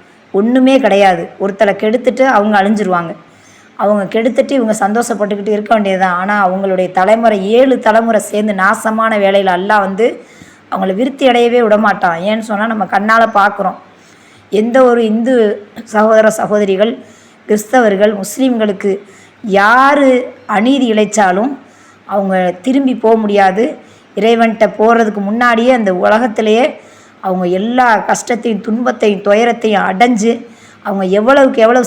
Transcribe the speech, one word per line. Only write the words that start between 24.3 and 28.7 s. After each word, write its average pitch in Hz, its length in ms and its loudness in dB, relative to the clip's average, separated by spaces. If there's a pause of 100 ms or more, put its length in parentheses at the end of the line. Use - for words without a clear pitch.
போறதுக்கு 214 500 2
முன்னாடியே 233 440 2
அந்த 208 220 0
உலகத்திலேயே 220 880 0 (400)
அவங்க 185 260 -4
எல்லா 226 500 0
கஷ்டத்தையும், 214 640 -4
துன்பத்தையும், 226 640 -2